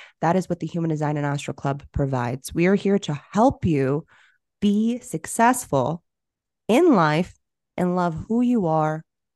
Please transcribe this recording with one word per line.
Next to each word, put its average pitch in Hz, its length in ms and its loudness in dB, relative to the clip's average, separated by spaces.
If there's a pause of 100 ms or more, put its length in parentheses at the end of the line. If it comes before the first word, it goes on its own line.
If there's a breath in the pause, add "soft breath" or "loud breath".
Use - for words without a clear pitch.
(200 loud breath)
That 165 140 2
is 185 140 -2
what 175 100 -4
the 170 80 -8
Human 165 240 -4
Design 151 260 -2
and 147 80 -4
Astral 143 300 -4
Club 143 380 -6
provides. 135 600 -4
We 170 140 0
are 196 80 4
here 196 240 0
to 156 160 -6 (160)
help 262 340 2
you 143 420 0 (540 soft breath)
be 220 380 0
successful 165 1040 -2 (640)
in 285 300 4
life 156 360 2 (440)
and 180 180 0
love 175 220 -2 (100)
who 226 140 0
you 240 260 0
are 156 380 0 (320)